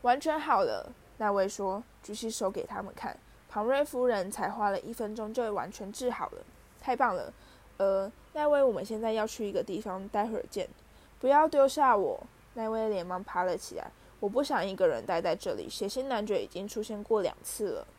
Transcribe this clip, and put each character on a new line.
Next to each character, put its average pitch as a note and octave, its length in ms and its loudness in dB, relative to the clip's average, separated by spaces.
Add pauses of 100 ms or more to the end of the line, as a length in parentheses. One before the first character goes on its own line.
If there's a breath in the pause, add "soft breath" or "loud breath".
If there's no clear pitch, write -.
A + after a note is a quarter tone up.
“完 B3 180 4
全 D#4 180 0
好 C#4+ 260 2
了。” G#2+ 280 -2 (240)
奈 G#3+ 140 0
威 G3 180 4
说， G3+ 340 -4 (200)
举 G#3 120 -10
起 A3 160 -6
手 G3+ 200 -2
给 G3+ 160 -6
他 G3+ 160 -8
们 G3 120 -10
看。 - 220 -8 (320 soft breath)
庞 G#3 160 -4
瑞 C4+ 180 4
夫 B3+ 240 0
人 G3+ 240 2
才 G#3 200 -4
花 G#3 180 0
了 G3 120 0
一 A3+ 120 -10
分 A3 220 -6
钟 A3 180 -8
就 A3+ 220 -2
完 F3 160 -4
全 G3+ 200 -12
治 B3 200 -4
好 - 200 -6
了。 - 140 -16 (360)
“太 C4 140 -2
棒 A#3 200 2
了。 C3+ 180 -8 (460 loud breath)
”“呃， G3 320 2 (220)
奈 D4+ 140 0
威， C#4+ 160 6
我 B3+ 100 6
们 F3+ 120 -2
现 G#3+ 160 -6
在 A3+ 120 0
要 A3 140 0
去 A3 200 -6
一 G3+ 60 -4
个 F#3 100 0
地 G#3+ 180 -4
方， F#3+ 280 -8
待 G#3+ 180 0
会 A3 100 -4
儿 - 140 -4
见。 F#3+ 180 -6 (520 loud breath)
”“不 B3 80 2
要 D4 200 8
丢 C#4 180 8
下 C4+ 300 6
我。” D#3 220 0 (360)
奈 A3 140 -4
威 A3 220 0
连 F3+ 160 -2
忙 F3+ 160 -6
爬 F3+ 220 -2
了 F3+ 120 0
起 - 200 -10
来。 - 140 -10 (300 loud breath)
“我 G3+ 80 0
不 A#3+ 140 2
想 A#3 240 0
一 F#3+ 80 -4
个 F3+ 140 6
人 A#2 180 0
待 E3+ 160 0
在 E3+ 120 2
这 - 200 -4
里。 F#2 160 -8
血 - 160 -6
腥 B3+ 180 -4
男 A#3 220 -2
爵 C4 160 0
已 - 40 -6
经 F#3+ 200 -10
出 G#3+ 160 -6
现 G#3+ 200 -8
过 G#3+ 200 2
两 E3+ 200 -2
次 - 280 -6
了。” F#2 160 -6 (120)